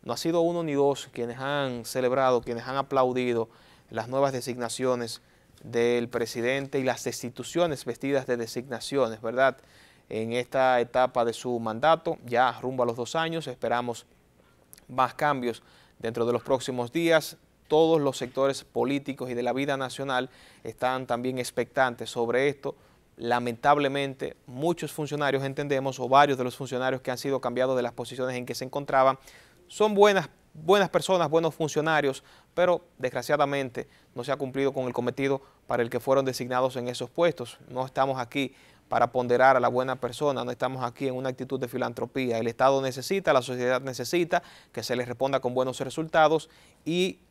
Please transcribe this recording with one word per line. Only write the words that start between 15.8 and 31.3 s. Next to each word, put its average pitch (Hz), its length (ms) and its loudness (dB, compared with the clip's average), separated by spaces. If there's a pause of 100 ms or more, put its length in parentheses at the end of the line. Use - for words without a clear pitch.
dentro 117 300 -2
de 120 60 2
los 120 100 0
próximos 123 480 -2
días. 165 460 2 (300)
Todos 160 320 6
los 139 160 0
sectores 135 480 -2
políticos 131 680 -4
y - 20 -4
de 120 80 -4
la 120 120 -2
vida 139 220 -2
nacional 131 540 -4 (340)
están 127 440 -4
también 127 320 -2
expectantes 120 720 -2
sobre 120 360 0
esto. 139 280 -6 (420)
Lamentablemente, 135 1300 0
muchos 151 460 -4
funcionarios, 143 520 -2
entendemos, 135 560 -2
o 127 80 -4
varios 139 300 8
de 127 60 -2
los 123 120 -4
funcionarios 131 460 -4
que - 80 -6
han 123 80 -4
sido 135 240 -2
cambiados 127 340 0
de 123 60 2
las 120 120 -4
posiciones 127 420 -6
en 123 100 -6
que 123 80 -10
se 131 120 -8
encontraban, 135 520 2 (500)
son 214 280 2
buenas, 196 340 6 (240)
buenas 175 360 4
personas, 175 400 2
buenos 160 260 2